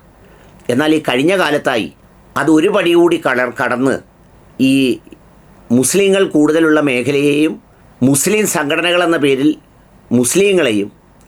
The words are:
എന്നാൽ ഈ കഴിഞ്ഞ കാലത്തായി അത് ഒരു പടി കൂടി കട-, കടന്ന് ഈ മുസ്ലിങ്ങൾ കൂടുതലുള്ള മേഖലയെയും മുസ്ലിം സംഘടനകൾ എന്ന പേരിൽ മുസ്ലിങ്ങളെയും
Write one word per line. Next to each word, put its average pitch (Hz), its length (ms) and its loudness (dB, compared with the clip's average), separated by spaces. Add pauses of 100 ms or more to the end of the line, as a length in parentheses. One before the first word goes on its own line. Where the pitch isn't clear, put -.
(720)
എന്നാൽ 151 240 0
ഈ 147 120 -2
കഴിഞ്ഞ 135 240 0 (100)
കാലത്തായി 143 440 -2 (520)
അത് 147 160 -2
ഒരു 160 180 2
പടി 175 240 0
കൂടി 170 280 2
കട-, 123 340 -2
കടന്ന് 123 340 0 (760)
ഈ - 20 2 (1040)
മുസ്ലിങ്ങൾ 190 460 0 (100)
കൂടുതലുള്ള 156 460 2 (100)
മേഖലയെയും 147 640 0 (540)
മുസ്ലിം 190 380 0 (100)
സംഘടനകൾ 165 500 -2
എന്ന 165 180 0
പേരിൽ 139 260 2 (680)
മുസ്ലിങ്ങളെയും 127 720 0 (380)